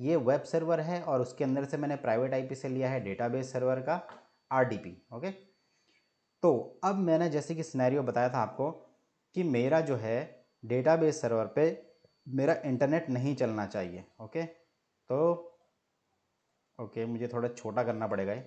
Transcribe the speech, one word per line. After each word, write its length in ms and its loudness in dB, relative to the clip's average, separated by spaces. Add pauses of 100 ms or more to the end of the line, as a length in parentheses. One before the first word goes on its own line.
ये 160 2
वेब 260 2
सर्वर 380 0
है 220 -4
और 180 0
उसके 220 -4
अंदर 220 0
से 120 -6
मैंने 200 -2
प्राइवेट 360 0
आईपी 220 -4
से 140 -8
लिया 200 0
है 120 -2
डेटाबेस 520 -2
सर्वर 280 0
का 200 -2 (500)
आरडीपी। 460 0 (160)
ओके, 180 -8 (1120)
तो 400 2
अब 140 2
मैंने 320 4
जैसे 260 -2
कि 80 -4
सिनेरियो 400 2
बताया 260 2
था 100 -2
आपको 320 -2 (640)
कि 100 0
मेरा 360 4
जो 160 0
है 460 -4 (200)
डेटाबेस 580 4
सर्वर 240 2 (100)
पे 100 4 (600)
मेरा 260 2 (120)
इंटरनेट 440 0
नहीं 260 0
चलना 320 0
चाहिए। 380 -6 (160)
ओके, 220 -6
तो 1080 -2 (1300)
ओके, 260 -6
मुझे 220 -4
थोड़ा 220 -2
छोटा 340 -2
करना 240 -2
पड़ेगा 260 0
ये, 140 -8